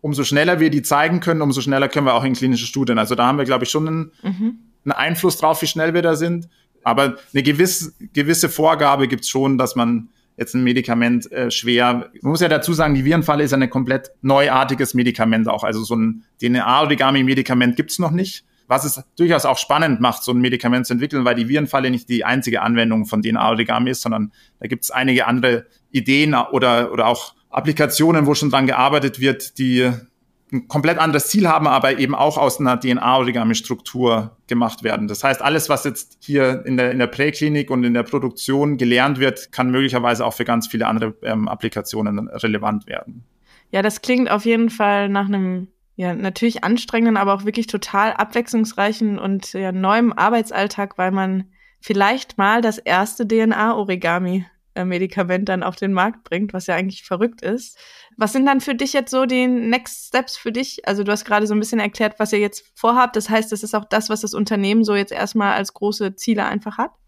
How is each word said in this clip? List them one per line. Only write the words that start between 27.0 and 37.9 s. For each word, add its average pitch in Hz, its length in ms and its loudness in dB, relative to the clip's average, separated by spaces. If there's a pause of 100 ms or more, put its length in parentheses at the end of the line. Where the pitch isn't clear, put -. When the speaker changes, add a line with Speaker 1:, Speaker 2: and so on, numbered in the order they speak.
Speaker 1:
auch - 280 -2 (160)
Applikationen, 151 760 2
wo 147 80 2
schon 147 160 0
dran 135 160 2
gearbeitet 135 540 0
wird, 135 380 -2
die 127 320 2 (600)
ein 131 160 -6
komplett 156 300 0
anderes 156 300 2
Ziel 202 200 2
haben, 156 180 2
aber 131 320 2
eben 135 160 0
auch 151 240 2
aus 139 220 0
einer 127 160 2
D-N-A-Origami-Struktur 120 1600 0 (100)
gemacht 120 360 -2
werden. 107 260 -2
Das 104 160 -8
heißt, 135 180 2
alles, 151 260 0
was 139 160 0
jetzt - 360 -8
hier 131 460 0
in 127 100 -2
der, 123 140 2
in 127 80 -4
der 123 80 2
Präklinik 147 640 -2
und 123 140 2
in 120 100 2